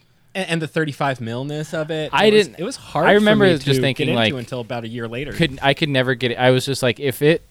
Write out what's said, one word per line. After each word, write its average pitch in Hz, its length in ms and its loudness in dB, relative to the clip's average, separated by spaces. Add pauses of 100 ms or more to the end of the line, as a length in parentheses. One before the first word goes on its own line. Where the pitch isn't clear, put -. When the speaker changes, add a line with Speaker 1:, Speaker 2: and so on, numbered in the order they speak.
(340)
Speaker 1:
and, 190 140 -6
and 165 140 -2
the 151 60 -6
thirty-five 143 520 -4
milness 139 540 -8
of 156 160 -8
it. 156 220 -6
Speaker 2:
I 185 140 4
Speaker 1:
It 214 80 6
was, 208 140 4
Speaker 2:
didn't 110 120 -16
Speaker 1:
it 165 40 -6
was 262 120 -8
hard - 320 0
Speaker 2:
I 180 40 8
remember 208 340 6
Speaker 1:
for 185 60 6
me - 60 2
Speaker 2:
just 135 80 -10
Speaker 1:
to 135 140 2
Speaker 2:
thinking, 135 260 0
Speaker 1:
get 127 60 0
into 113 240 2
Speaker 2:
like, 123 80 -8
Speaker 1:
until 123 160 -8
about 117 240 -8
a 113 40 -12
year 117 200 -8
later. 123 240 -8
Speaker 2:
couldn't, 135 300 -2
I 139 120 2
could 160 140 -2
never 131 260 2
get 120 180 -2
it. - 40 -4
I 127 140 4
was 127 160 2
just 135 160 -4
like, 123 180 0
if 139 220 -4
it, 156 280 2